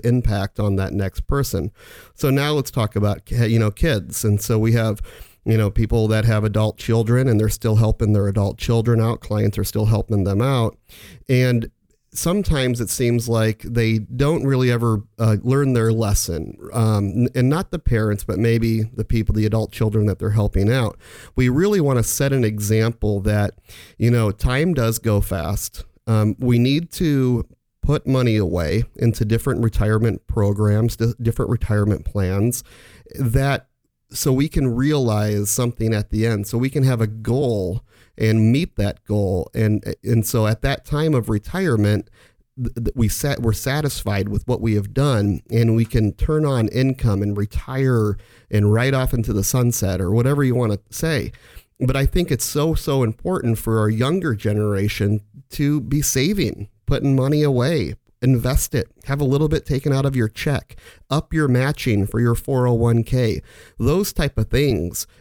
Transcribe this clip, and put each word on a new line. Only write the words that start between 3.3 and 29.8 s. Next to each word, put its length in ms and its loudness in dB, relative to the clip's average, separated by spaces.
you 120 2
know, 140 2
kids. 520 -2
And 160 2
so 160 -2
we 180 2
have, 280 0
you 140 2
know, 100 2
people 380 0
that 180 2
have 200 2
adult 340 0
children 480 2
and 140 4
they're 80 2
still 280 0
helping 360 2
their 160 2
adult 300 0
children 420 2
out. 180 0
Clients 400 -2
are 60 -4
still 220 -2
helping 360 0
them 180 0
out. 380 0
And 440 2
sometimes 680 0
it 80 -4
seems 400 -2
like 320 0
they 380 0
don't 440 -2
really 300 2
ever, 300 0
uh, 240 4
learn 320 2
their 180 2
lesson. 640 -2
Um, 360 2
n-, 260 0
and 160 2
not 220 -2
the 60 -6
parents, 460 0
but 140 -4
maybe 460 0
the 200 -6
people, 300 0
the 100 2
adult 260 0
children 360 0
that 120 0
they're 120 -2
helping 420 2
out. 240 0
We 160 2
really 280 2
wanna 240 2
set 300 0
an 100 2
example 760 0
that, 380 0
you 120 2
know, 200 2
time 420 0
does 260 0
go 220 0
fast. 640 -6
Um, 320 0
we 200 2
need 340 0
to 540 0
put 240 0
money 320 2
away 460 0
into 320 0
different 360 0
retirement 640 0